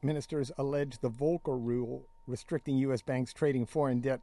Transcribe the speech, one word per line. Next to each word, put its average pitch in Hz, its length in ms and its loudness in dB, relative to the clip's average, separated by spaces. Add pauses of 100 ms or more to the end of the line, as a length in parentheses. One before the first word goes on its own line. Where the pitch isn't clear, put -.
ministers 143 560 0
allege 139 420 -2
the 127 100 0
Volcker 135 540 0
rule 120 420 -2 (220)
restricting 139 500 -2
U 135 160 4
S 123 80 0
banks 131 320 -2
trading 131 320 2
foreign 131 360 2
debt 131 220 0